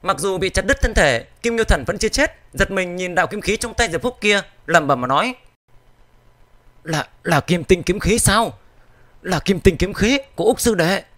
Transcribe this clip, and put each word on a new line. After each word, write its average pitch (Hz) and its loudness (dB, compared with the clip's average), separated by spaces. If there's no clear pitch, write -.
Mặc 185 -4
dù 190 -2
bị 185 -2
chặt - -2
đứt 262 0
thân 233 0
thể, 143 2
Kim 233 -2
Như 226 0
Thần 160 0
vẫn 208 -4
chưa 214 -2
chết, 294 -2
giật 185 -2
mình 180 -4
nhìn 180 -6
đạo 175 2
kiếm 202 -8
khí 208 -2
trong 226 -8
tay - -2
Diệp 165 -2
Phúc 240 -4
kia, 208 2
lẩm 160 2
bẩm 131 2
mà 123 -2
nói: 185 0
"Là, 156 -4
là 160 2
kim 170 -2
tinh 175 2
kiếm - -2
khí 214 0
sao? 208 2
Là 175 -2
kim 185 -2
tinh 175 4
kiếm 185 -2
khí 254 2
của - -4
Úc 220 2
sư 226 0
đệ. 180 0